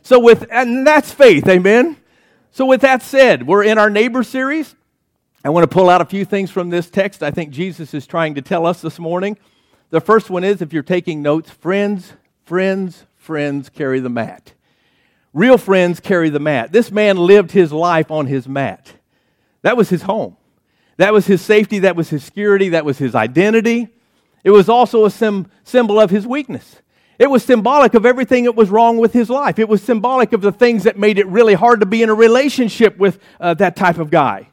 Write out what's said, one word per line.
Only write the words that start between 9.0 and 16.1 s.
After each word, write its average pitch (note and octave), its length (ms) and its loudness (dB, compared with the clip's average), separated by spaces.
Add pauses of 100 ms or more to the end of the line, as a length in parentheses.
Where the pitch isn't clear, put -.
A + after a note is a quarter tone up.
The D#3+ 100 -2
first G#3+ 300 0
one F3+ 140 -6
is, G3 180 -4
if D#3 100 -12
you're D#3 100 -6
taking F3 380 -6
notes, D3+ 300 -4
friends, G3 600 -6 (320)
friends, F#3+ 600 -6 (120)
friends C#3+ 520 -8
carry C3 320 -6
the B2+ 80 -8
mat. A#2 460 -10 (800)
Real G3+ 260 4
friends F3+ 420 0
carry E3+ 300 -2